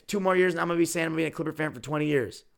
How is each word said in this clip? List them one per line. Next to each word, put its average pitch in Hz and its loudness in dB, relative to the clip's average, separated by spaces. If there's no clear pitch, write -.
two 208 -2
more 185 4
years, 180 4
and 165 -2
I'm 170 0
gonna 170 0
be 170 6
saying 165 -2
I'm 165 -4
gonna 160 0
be - 0
a 156 -4
Clipper 160 -6
fan 156 -4
for 123 -14
twenty 151 -2
years. 139 0